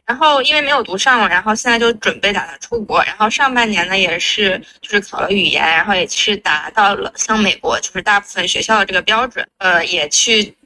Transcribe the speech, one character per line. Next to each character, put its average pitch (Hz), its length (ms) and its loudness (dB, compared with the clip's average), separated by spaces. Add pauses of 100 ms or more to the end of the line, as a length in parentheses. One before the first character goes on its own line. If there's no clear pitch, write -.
然 240 100 -2
后 294 260 4
因 294 120 0
为 302 80 2
没 277 80 -2
有 277 120 2
读 180 140 -6
上 247 240 4
嘛， 196 80 2
然 180 140 2
后 214 120 0
现 240 160 -2
在 233 80 4
就 233 160 2
准 - 260 -4
备 202 120 0
打 190 140 -4
算 - 140 -16
出 - 240 -6
国。 240 200 0
然 - 140 -4
后 214 100 2
上 262 240 0
半 233 160 2
年 185 180 0
呢， 190 120 -2
也 175 200 0
是 190 420 0 (200)
就 - 80 -18
是 208 120 0
考 - 200 -8
了 - 100 -2
语 196 120 2
言， 151 200 0
然 165 220 2
后 202 100 0
也 180 120 0
是 - 320 -2
达 156 320 -4
到 202 240 2
了 - 220 -6
像 220 220 -2
美 196 180 2
国 180 240 -2
就 - 120 -8
是 190 80 -6
大 202 180 2
部 196 100 -4
分 - 200 -6
学 - 140 -2
校 220 160 2
的 196 80 2
这 190 80 -6
个 180 80 0
标 220 240 0
准， 254 200 -8 (120)
呃， 175 260 2
也 160 240 -4
去 220 460 0 (120)